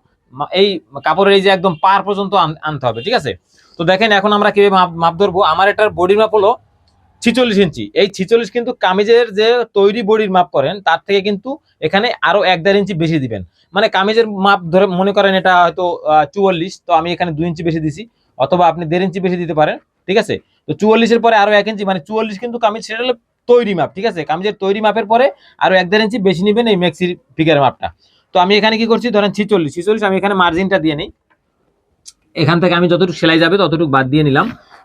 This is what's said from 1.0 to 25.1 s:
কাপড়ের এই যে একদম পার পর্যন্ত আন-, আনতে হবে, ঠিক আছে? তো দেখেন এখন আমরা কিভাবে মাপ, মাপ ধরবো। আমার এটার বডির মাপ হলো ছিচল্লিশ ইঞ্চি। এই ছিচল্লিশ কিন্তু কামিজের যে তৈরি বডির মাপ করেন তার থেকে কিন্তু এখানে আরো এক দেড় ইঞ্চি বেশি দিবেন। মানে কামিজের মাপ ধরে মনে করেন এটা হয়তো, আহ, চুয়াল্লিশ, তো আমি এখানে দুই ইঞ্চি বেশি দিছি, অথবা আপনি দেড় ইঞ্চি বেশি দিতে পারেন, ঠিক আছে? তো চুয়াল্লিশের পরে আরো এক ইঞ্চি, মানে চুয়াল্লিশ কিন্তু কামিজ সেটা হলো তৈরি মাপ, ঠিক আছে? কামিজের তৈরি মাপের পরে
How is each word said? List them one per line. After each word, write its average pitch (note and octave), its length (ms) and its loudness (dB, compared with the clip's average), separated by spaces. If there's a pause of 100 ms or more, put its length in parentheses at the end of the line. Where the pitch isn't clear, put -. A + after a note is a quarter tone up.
কাপড়ের G3 320 2
এই G3 60 4
যে F#3+ 80 2
একদম F#3+ 320 0
পার G3 220 2
পর্যন্ত G3 320 -6
আন-, D#3+ 280 0
আনতে D3 220 -6
হবে, A2+ 180 -4
ঠিক A3 120 -2
আছে? C#3+ 160 -4 (480)
তো - 40 -2
দেখেন F#3+ 280 0
এখন G3+ 220 2
আমরা G#3 180 2
কিভাবে G3+ 240 2
মাপ, F3+ 200 2
মাপ E3 220 -2
ধরবো। F#3+ 260 0
আমার F3 260 2
এটার G#3 240 0
বডির F3+ 280 2
মাপ G#3+ 120 0
হলো G#3+ 180 2 (680)
ছিচল্লিশ A#3 360 0
ইঞ্চি। D#3 260 0 (100)
এই F#3+ 160 0
ছিচল্লিশ A3 420 -2
কিন্তু A#3 280 -4
কামিজের G#3 540 2
যে G#3+ 140 0 (260)
তৈরি G3+ 300 2
বডির G#3+ 280 0
মাপ F3+ 200 2
করেন D3+ 300 -2
তার E3 220 0
থেকে G3+ 180 0
কিন্তু G3+ 280 -6 (300)
এখানে G3 280 -2 (140)
আরো F3 220 2
এক F3+ 180 0
দেড় G3 180 2
ইঞ্চি G3+ 140 -4
বেশি D#3+ 260 -2
দিবেন। A2 220 -8 (320)
মানে G#3 160 0
কামিজের A3 380 0 (140)
মাপ G3 180 0 (100)
ধরে F#3 180 2
মনে F#3+ 260 -2
করেন G3 220 2
এটা F#3 200 2
হয়তো, F3 300 2 (140)
আহ, D3+ 320 2
চুয়াল্লিশ, F#3 420 -2 (100)
তো - 100 -4
আমি E3 180 0
এখানে F3 200 -4
দুই D#3 160 -4
ইঞ্চি E3 160 -6
বেশি E3 160 -2
দিছি, D#3 220 -6 (360)
অথবা F3 300 0
আপনি E3 180 -2
দেড় F3 200 0
ইঞ্চি F#3 140 -4
বেশি F3+ 180 -2
দিতে E3 160 -6
পারেন, D#3 220 0 (280)
ঠিক F#3 140 -2
আছে? D#3+ 180 -2 (280)
তো - 100 -8
চুয়াল্লিশের A3 480 2
পরে A3+ 160 4
আরো G3+ 140 2
এক G3+ 160 2
ইঞ্চি, G#3 180 -6
মানে F#3+ 180 -2
চুয়াল্লিশ G#3+ 360 -6
কিন্তু A#3+ 200 -8
কামিজ G3+ 240 -2
সেটা A3 180 -10
হলো B3+ 140 -2 (340)
তৈরি A#3+ 260 4
মাপ, C3+ 180 -2
ঠিক G3 120 -6
আছে? F3+ 180 -4
কামিজের F#3+ 360 -4
তৈরি G3 220 -2
মাপের G#3+ 240 0
পরে A#3 200 2 (360)